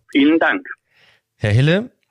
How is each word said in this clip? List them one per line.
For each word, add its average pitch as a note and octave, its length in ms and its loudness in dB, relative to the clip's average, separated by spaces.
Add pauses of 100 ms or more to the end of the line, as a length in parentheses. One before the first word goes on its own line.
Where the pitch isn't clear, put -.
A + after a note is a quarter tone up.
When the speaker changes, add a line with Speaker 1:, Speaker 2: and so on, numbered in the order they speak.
(120)
Speaker 1:
Vielen - 260 2
Dank. - 300 -2 (680)
Speaker 2:
Herr G#2 160 -2
Hille, D#3+ 360 0 (220)